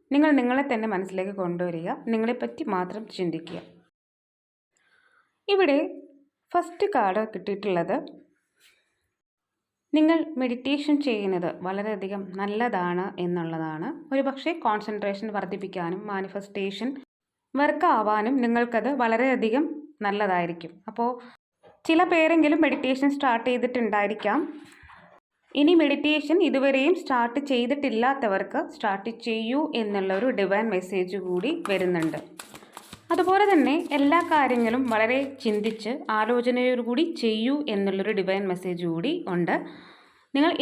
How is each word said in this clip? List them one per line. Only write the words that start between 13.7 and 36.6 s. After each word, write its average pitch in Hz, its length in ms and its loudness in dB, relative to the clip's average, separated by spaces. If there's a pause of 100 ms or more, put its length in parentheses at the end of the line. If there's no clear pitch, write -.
ഒരുപക്ഷെ 269 400 -2 (140)
കോൺസെൻട്രേഷൻ 208 680 -4
വർദ്ധിപ്പിക്കാനും 185 640 -6 (120)
മാനിഫെസ്റ്റേഷൻ 196 760 -6 (720)
വർക്ക് 302 260 2 (120)
ആവാനും 214 440 2
നിങ്ങൾക്കത് 233 480 0 (140)
വളരെയധികം 240 600 2 (400)
നല്ലതായിരിക്കും. 180 680 -2 (180)
അപ്പോൾ 233 200 -2 (760)
ചില 330 120 6 (120)
പേരെങ്കിലും 320 520 6
മെഡിറ്റേഷൻ 262 500 2
സ്റ്റാർട്ട് 233 360 0
ചെയ്തിട്ടുണ്ടായിരിക്കാം. 220 880 0 (1200)
ഇനി 320 200 6
മെഡിറ്റേഷൻ 294 560 2 (100)
ഇതുവരെയും 269 540 4
സ്റ്റാർട്ട് 240 380 0 (120)
ചെയ്തിട്ടില്ലാത്തവർക്ക് 240 1080 0 (140)
സ്റ്റാർട്ട് 196 380 -4 (160)
ചെയ്യൂ 226 340 -2 (200)
എന്നുള്ളൊരു 196 460 0 (120)
ഡിവൈൻ 196 360 2
മെസ്സേജ് 185 500 -2
കൂടി 180 260 -2 (180)
വരുന്നുണ്ട്. 175 500 0 (960)
അതുപോലെ 381 380 4
തന്നെ 285 220 6 (240)
എല്ലാ 294 220 6 (120)
കാര്യങ്ങളും 247 600 2
വളരെ 226 260 2 (240)
ചിന്തിച്ച് 214 500 -2 (260)
ആലോചനയോടുകൂടി 247 840 2 (180)